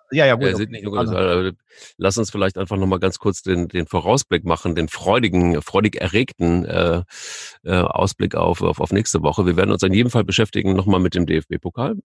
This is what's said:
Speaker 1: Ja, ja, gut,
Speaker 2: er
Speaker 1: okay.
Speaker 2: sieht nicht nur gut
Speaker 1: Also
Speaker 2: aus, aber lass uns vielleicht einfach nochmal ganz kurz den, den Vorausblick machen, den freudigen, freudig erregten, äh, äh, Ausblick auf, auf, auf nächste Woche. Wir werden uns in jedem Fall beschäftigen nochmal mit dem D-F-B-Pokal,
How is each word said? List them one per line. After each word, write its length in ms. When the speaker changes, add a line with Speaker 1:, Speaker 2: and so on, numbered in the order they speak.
Speaker 1:
Ja, 140
ja, 100
gut, 80
Speaker 2:
er 60
Speaker 1:
okay. 80
Speaker 2:
sieht 120
nicht 140
nur 80
gut 80
Speaker 1:
Also 160
Speaker 2:
aus, 80
aber 280
lass 220
uns 120
vielleicht 260
einfach 200
nochmal 240
ganz 180
kurz 240
den, 240
den 220
Vorausblick 560
machen, 320
den 100
freudigen, 720
freudig 360
erregten, 680
äh, 360
äh, 160
Ausblick 560
auf, 260
auf, 180
auf 120
nächste 320
Woche. 200
Wir 120
werden 160
uns 100
in 100
jedem 200
Fall 100
beschäftigen 540
nochmal 240
mit 160
dem 100
D-F-B-Pokal, 800